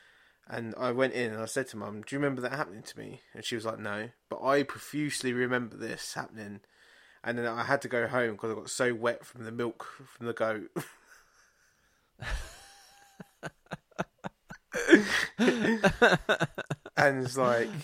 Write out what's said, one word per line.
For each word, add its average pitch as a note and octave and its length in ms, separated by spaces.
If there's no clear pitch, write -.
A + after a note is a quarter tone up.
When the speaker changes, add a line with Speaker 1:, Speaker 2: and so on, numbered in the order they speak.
Speaker 1:
And A#2 300
I B2 140
went B2+ 220
in A#2 200
and A2 80
I A2 40
said C3 240
to A2 80
Mum, G#2 260
"Do C3+ 120
you C#3+ 40
remember C#3 220
that B2 120
happening A#2 300
to - 140
me?" G#2+ 240
And G#2+ 100
she - 120
was G#2+ 100
like, A2 140
"No." G#2+ 300
But - 140
I C#3 200
profusely C3+ 680
remember B2 420
this A2+ 380
happening G#2 480
and A#2+ 140
then A#2+ 80
I A#2 180
had C3+ 200
to B2 40
go A#2 200
home A#2+ 300
'cause A2+ 140
I G#2+ 40
got G#2 140
so B2 260
wet A#2 300
from - 200
the A2+ 60
milk A#2 320
from A#2 100
the A#2 60
goat. A2 420
<laughs> E3 60
Speaker 2:
<laughs> - 0
Speaker 1:
And C#3 280
it's B2+ 120
like, A#2+ 320